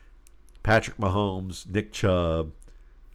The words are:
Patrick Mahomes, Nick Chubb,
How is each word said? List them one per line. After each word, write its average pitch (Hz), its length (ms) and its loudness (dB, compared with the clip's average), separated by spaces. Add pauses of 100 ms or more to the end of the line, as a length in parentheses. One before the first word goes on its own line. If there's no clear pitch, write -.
(640)
Patrick 110 340 2
Mahomes, 95 720 -2
Nick 101 220 -2
Chubb, 82 600 0 (640)